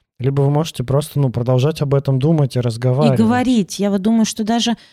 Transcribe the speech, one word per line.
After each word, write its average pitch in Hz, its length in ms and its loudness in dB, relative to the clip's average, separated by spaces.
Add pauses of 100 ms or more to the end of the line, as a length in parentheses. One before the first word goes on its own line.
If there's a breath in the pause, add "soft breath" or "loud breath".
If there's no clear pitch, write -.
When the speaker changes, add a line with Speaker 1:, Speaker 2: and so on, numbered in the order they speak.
(200)
Speaker 1:
Либо 139 220 0
вы 139 80 2
можете 147 340 -2
просто, 143 360 -2
ну, 135 100 2
продолжать 127 520 0
об 143 120 0
этом 135 240 0
думать 147 380 0
и 123 40 0
разговаривать. 127 580 0
Speaker 2:
И 226 40 2
говорить. 240 560 0
Я 202 120 -2
вот 196 120 -2
думаю, 220 240 2
что - 180 -8
даже 226 320 -2 (160 soft breath)